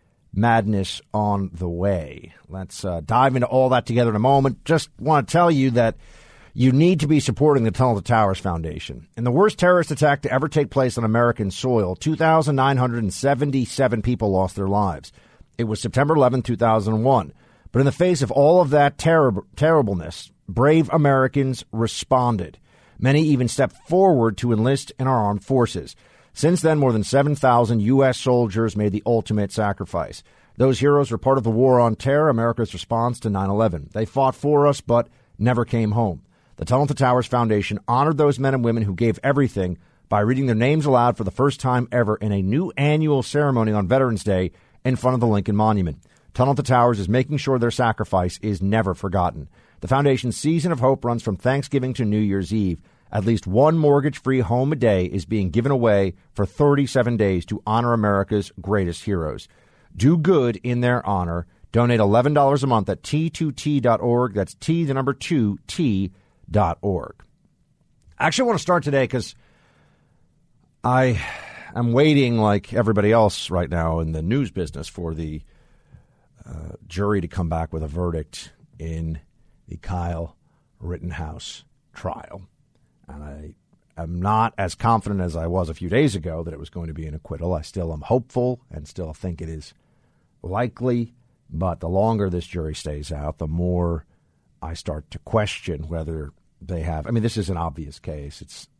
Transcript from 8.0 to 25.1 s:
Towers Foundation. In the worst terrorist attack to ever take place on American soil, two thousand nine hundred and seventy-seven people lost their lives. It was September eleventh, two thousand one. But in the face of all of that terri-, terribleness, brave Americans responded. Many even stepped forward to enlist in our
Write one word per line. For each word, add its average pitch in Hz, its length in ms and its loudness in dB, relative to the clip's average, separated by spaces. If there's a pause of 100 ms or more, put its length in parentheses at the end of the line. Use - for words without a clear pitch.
Towers 107 380 2
Foundation. 80 760 -8
In 117 100 -4
the 123 60 2
worst 196 280 2
terrorist 175 320 4
attack 143 320 2
to - 80 -4
ever 135 160 0
take 139 240 0
place 131 260 0
on 120 60 -2
American 113 480 2
soil, 104 440 0
two 156 200 -2
thousand 160 400 2
nine 135 220 2
hundred 120 260 -2
and 95 100 -2
seventy-seven 135 880 0
people 113 300 0
lost 95 240 0
their 98 120 -4
lives. 98 440 -2 (480)
It 117 60 -2
was 107 140 -4
September 147 360 0
eleventh, 127 300 2
two 120 100 -2
thousand 110 480 2
one. 117 280 2 (400)
But 120 100 2
in 139 40 4
the 135 60 4
face 175 320 2
of 107 80 -4
all 151 280 6
of 147 120 2
that 143 260 4
terri-, 147 480 2 (100)
terribleness, 104 760 0 (180)
brave 139 420 4
Americans 135 800 2
responded. 113 840 -2 (400)
Many 139 240 4
even 135 260 2
stepped - 400 -4
forward 151 500 4
to 120 140 -2
enlist 120 460 0
in 127 80 -4
our 123 200 2